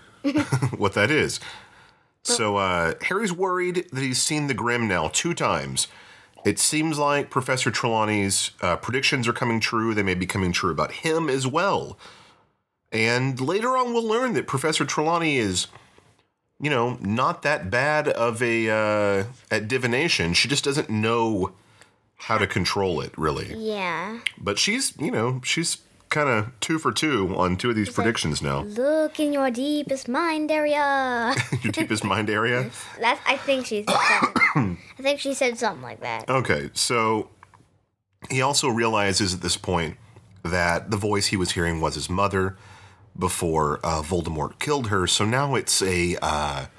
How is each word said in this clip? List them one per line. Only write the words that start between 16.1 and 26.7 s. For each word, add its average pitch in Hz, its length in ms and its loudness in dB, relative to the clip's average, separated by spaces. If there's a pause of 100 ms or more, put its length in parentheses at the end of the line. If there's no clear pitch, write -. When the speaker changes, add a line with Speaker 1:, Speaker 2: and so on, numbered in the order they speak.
Speaker 1:
you 147 100 0
know, 123 300 2
not 131 420 0
that 143 280 0
bad 147 380 2
of 117 340 0
a, 113 260 2
uh, 104 560 2 (260)
at 110 160 0
divination. 123 680 0
She - 140 2
just 139 160 0
doesn't 139 260 -2
know 110 640 2 (640)
how 110 220 0
to 101 80 2
control 92 540 0
it, 65 160 -8
really. 73 400 -2
Speaker 2:
Yeah. 202 600 -6 (200)
Speaker 1:
But - 200 -2
she's, 247 400 -2
you 170 120 -2
know, 127 320 0
she's - 360 -2 (320)
kinda 123 500 2
two 160 180 -2